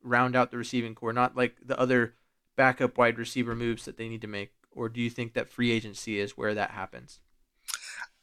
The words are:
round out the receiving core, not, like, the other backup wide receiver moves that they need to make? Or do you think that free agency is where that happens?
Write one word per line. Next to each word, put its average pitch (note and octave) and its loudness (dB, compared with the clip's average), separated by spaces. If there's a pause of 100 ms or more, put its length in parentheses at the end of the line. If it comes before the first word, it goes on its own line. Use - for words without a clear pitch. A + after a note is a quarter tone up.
round B2 4
out B2 4
the B2 -8
receiving A#2 -2
core, A2+ -4
not, B2 2
like, B2 0
the B2+ -4
other B2+ 4 (420)
backup B2+ 4
wide A#2 4
receiver A#2 -4
moves A#2 -2
that - -14
they A2+ -8
need A2+ -10
to G#2+ -10
make? G2+ -8 (200)
Or A#2 -6
do A#2 -4
you A#2 2
think A#2 -6
that A#2 -4
free A#2+ 2
agency G#2+ -2
is G2+ -4
where G#2+ 0
that G#2 -2
happens? C2 -12 (1040)